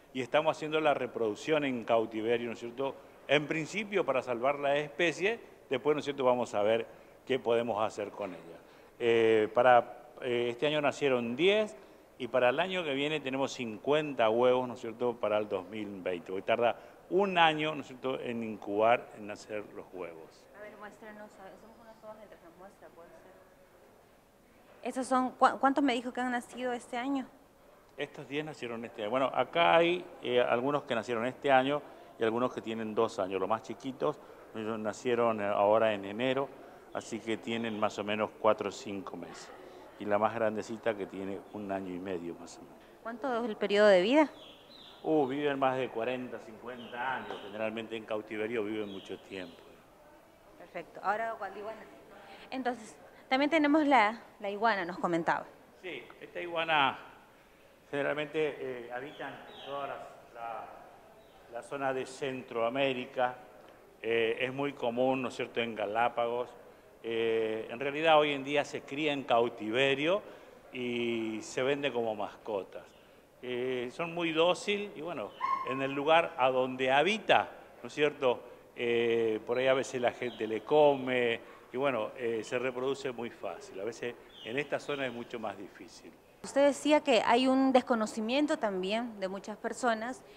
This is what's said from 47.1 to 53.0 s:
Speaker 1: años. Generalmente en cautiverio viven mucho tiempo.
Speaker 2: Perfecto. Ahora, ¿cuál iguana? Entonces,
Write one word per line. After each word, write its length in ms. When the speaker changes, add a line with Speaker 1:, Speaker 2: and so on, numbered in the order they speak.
Speaker 1:
años. 280
Generalmente 520
en 80
cautiverio 600
viven 260
mucho 300
tiempo. 360
Speaker 2:
Perfecto. 420
Ahora, 380
¿cuál 180
iguana? 220
Entonces, 460